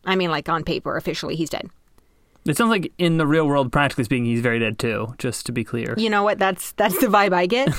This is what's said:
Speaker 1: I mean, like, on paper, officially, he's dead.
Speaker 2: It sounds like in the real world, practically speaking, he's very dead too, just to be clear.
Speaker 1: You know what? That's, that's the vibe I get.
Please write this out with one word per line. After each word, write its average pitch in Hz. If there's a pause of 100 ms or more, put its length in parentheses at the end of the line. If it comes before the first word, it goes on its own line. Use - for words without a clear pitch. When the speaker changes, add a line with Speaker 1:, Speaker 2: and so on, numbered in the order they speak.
Speaker 1:
I 190
mean, 180
like, 151
on 160
paper, 151
officially, 156
he's 160
dead. - (760)
Speaker 2:
It 147
sounds 233
like 196
in 170
the 160
real 156
world, 139
practically 143
speaking, 123
he's 117
very 117
dead 110
too, 113
just -
to -
be 117
clear. 117
Speaker 1:
You 220
know 208
what? 202
That's, 190
that's 220
the 269
vibe 202
I 180
get. 240